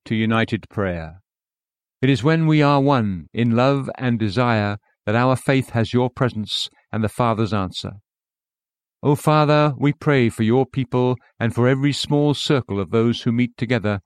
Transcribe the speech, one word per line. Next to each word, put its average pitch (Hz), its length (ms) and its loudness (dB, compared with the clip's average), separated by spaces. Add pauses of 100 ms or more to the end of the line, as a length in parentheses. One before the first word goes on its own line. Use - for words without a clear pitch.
to - 100 -6
united 110 560 -2
prayer. 87 520 -6 (800)
It 131 80 2
is 131 120 2
when 160 240 2
we 156 160 4
are 143 200 2
one 107 520 0
in 117 220 0
love 135 420 0
and 120 220 -2
desire 107 580 0 (280)
that 107 100 -2
our 127 220 2
faith 135 320 -2
has 113 240 -2
your 123 160 2
presence 107 600 -4 (220)
and 110 100 -4
the 107 60 -2
Father's 113 460 0
answer. 98 380 -4 (1120)
O 143 140 2
Father, 151 600 2
we 139 160 0
pray 135 340 2
for 113 160 -2
your 123 220 2
people 127 500 -2 (240)
and 117 160 -2
for 120 140 2
every 135 240 0
small 147 400 0
circle - 480 -2
of 92 100 -6
those 117 300 2
who 120 100 -2
meet 120 240 0
together, 104 500 -2